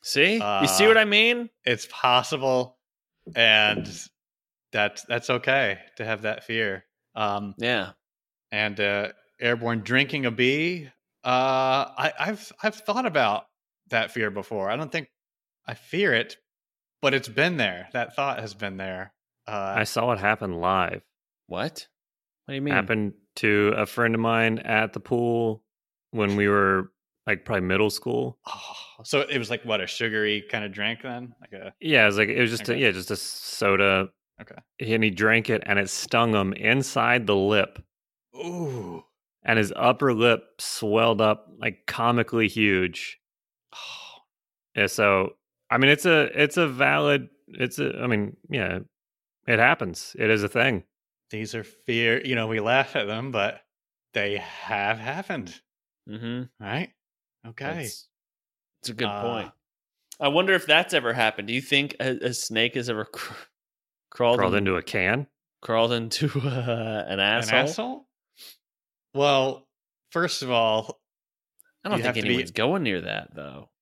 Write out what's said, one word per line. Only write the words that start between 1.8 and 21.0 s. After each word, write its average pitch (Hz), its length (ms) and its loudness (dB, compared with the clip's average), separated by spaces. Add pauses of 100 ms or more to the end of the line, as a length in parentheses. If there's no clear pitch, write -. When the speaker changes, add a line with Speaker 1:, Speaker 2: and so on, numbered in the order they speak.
Speaker 2:
possible, 127 880 0 (560)
and 107 560 4 (840)
that's, 104 300 -2
that's 120 260 -6
okay 123 500 0 (160)
to 117 100 -10
have 107 180 -6
that 110 200 -6
fear. 104 400 -4 (320)
Um, 101 440 -4
Speaker 1:
Yeah. 113 320 -2 (600)
Speaker 2:
and, 107 260 -4
uh, 101 300 0 (320)
airborne 117 440 -2
drinking 135 420 -2
a 117 60 0
bee. 143 580 0 (340)
Uh, 131 640 2 (100)
I, 147 220 0
I've, 202 320 -6 (100)
I've 214 140 -2
thought 240 300 -4
about 123 400 2 (440)
that 110 220 -2
fear 110 200 -2
before. 98 380 -4
I 113 60 0
don't 147 160 -6
think 156 160 -6 (600)
I 117 80 -10
fear 175 380 0
it, 113 240 0 (680)
but 135 100 4
it's 131 140 0
been 156 300 0
there. 92 360 -2
That 120 220 -4
thought 135 240 -2
has 104 160 -10
been 98 220 -8
there. 95 360 -8 (340)
Uh, 98 300 -4
Speaker 3:
I 107 60 0
saw 117 280 -2
it 107 80 -2
happen 101 400 -2
live. 92 440 0 (420)